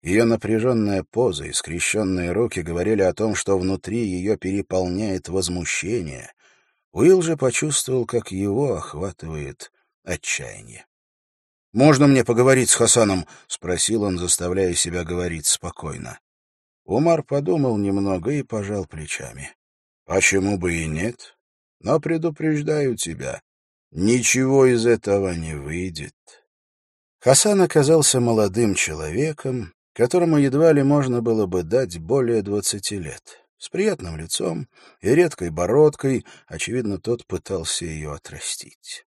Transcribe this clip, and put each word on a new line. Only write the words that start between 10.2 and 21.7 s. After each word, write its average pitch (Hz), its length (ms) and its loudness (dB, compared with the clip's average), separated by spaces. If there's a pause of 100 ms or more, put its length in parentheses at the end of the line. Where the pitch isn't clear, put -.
"Можно 139 340 6
мне 139 180 6
поговорить 127 440 4
с - 60 4
Хасаном?" — 104 520 2 (200)
спросил 90 560 -2
он, 95 160 -2
заставляя 90 560 0
себя 87 300 -2
говорить 85 420 -6
спокойно. - 720 -6 (680)
Умар 151 380 2
подумал 143 560 0
немного 98 540 -2
и 147 100 -2
пожал 101 440 -6
плечами. 69 680 -12 (560)
"Почему 98 480 2
бы 87 160 -2
и 82 140 -2
нет? 87 480 -6 (420)